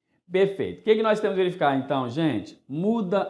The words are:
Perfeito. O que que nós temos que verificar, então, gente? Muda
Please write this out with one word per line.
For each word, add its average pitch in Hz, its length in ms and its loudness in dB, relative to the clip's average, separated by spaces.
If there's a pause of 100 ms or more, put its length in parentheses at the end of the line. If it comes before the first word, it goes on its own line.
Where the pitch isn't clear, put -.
(320)
Perfeito. 180 500 0
O - 20 -20
que 220 120 4
que 220 80 0
nós 220 160 2
temos 196 160 -2
que 185 80 2
verificar, 165 340 2
então, 131 320 -2
gente? 127 580 -2
Muda 190 640 0